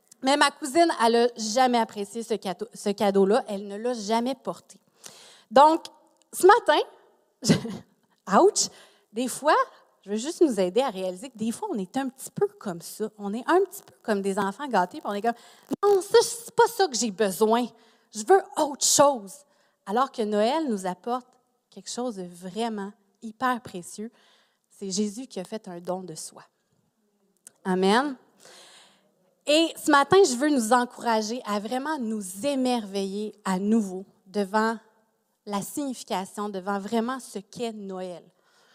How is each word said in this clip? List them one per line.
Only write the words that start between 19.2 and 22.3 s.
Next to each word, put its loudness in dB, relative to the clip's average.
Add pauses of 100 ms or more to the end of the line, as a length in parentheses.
Alors 0
que -6
Noël 0
nous -4
apporte -6 (460)
quelque -18
chose -6
de -8
vraiment -8 (320)